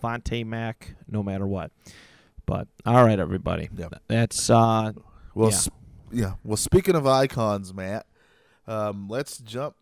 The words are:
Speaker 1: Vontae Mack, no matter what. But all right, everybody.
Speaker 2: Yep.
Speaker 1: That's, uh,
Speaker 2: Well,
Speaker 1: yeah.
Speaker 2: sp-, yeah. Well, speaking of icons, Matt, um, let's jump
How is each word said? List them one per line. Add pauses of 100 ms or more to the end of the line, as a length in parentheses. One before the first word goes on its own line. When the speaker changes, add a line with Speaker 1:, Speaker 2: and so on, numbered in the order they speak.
Speaker 1:
Vontae
Mack, (120)
no
matter
what. (760)
But (180)
all
right,
everybody.
Speaker 2:
Yep.
Speaker 1:
That's,
uh, (420)
Speaker 2:
Well,
Speaker 1:
yeah.
Speaker 2:
sp-, (300)
yeah. (100)
Well,
speaking
of
icons,
Matt, (600)
um,
let's
jump